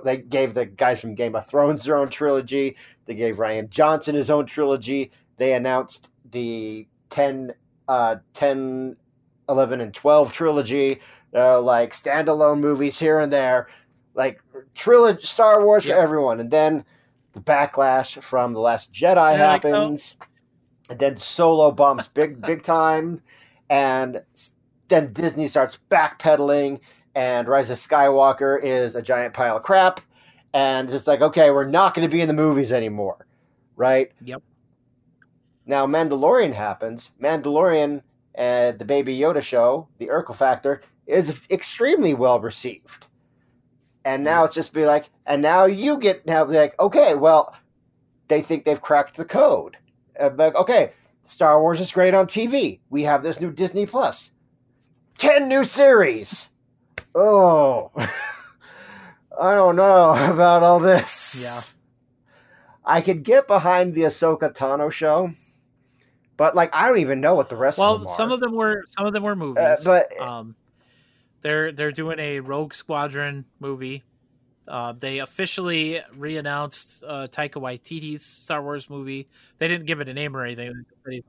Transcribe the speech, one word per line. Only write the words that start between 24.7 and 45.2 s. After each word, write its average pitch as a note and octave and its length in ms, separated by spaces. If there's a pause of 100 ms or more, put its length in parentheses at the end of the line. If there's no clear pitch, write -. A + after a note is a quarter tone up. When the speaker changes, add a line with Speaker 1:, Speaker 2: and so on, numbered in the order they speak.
Speaker 1:
then D3+ 260
Disney D3+ 340
starts C3 320 (100)
backpedaling. C#3+ 920 (360)
And B2+ 320
Rise C3 240
of A#2+ 80
Skywalker C#3 840
is B2+ 320
a A#2+ 60
giant A#2+ 320
pile A#2+ 240
of A2 60
crap. F#3+ 360 (540)
And C3 360
it's C3+ 180
like, C#3 140
"Okay, D3+ 280
we're C#3 160
not E3+ 300
gonna E3 120
be D#3+ 140
in E3+ 60
the D3+ 80
movies C#3+ 360
anymore." G#2 540 (500)
Right? C3 360 (120)
Speaker 2:
Yep. B2 200 (1200)
Speaker 1:
Now C#3 220
Mandalorian D#3 680
happens. G#2+ 580 (100)
Mandalorian, D3 840 (340)
uh, B2 360
the G#2+ 120
Baby C3+ 320
Yoda D3 240
show, C3 460 (100)
the A#2 100
Urkel D#3+ 280
Factor, C3+ 460 (260)
is D3+ 420
extremely A3+ 640
well B2 260
received. - 680 (1000)
And C3+ 180
now D3+ 180
Speaker 2:
Yep. D#3+ 40
Speaker 1:
it's D#3 100
just D#3+ 180
be D#3 120
like, D3 240 (160)